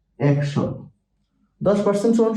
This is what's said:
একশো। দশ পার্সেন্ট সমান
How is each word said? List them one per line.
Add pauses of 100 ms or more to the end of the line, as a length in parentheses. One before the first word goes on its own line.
(320)
একশো। (1040)
দশ
পার্সেন্ট
সমান